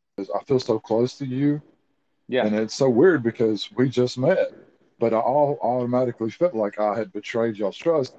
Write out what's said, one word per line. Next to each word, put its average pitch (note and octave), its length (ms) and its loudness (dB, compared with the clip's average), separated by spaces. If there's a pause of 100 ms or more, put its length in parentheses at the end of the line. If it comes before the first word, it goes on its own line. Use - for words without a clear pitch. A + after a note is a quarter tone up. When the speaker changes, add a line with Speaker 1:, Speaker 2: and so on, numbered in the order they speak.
(180)
Speaker 1:
I G2 280 -6
feel B2+ 140 2
so A2 200 0
close A#2 380 -2
to C#3+ 80 -8
you. C#3+ 360 -2 (640)
Speaker 2:
Yeah. A#2+ 180 0
Speaker 1:
And G#2+ 100 0
it's A2 200 -2
so C#3 140 2
weird C#3+ 340 4
because A2 520 0
we C#3+ 140 0
just B2 280 0
met, F3 360 0 (460)
but A2+ 140 0
I A2 60 2
all, C#3+ 420 2
automatically A#2+ 680 -2
felt E3+ 240 0
like G#2 260 -2
I G#2 180 0
had G#2 140 -6
betrayed A2+ 460 -4
y'all's G2+ 180 -4
trust, D#3 440 -2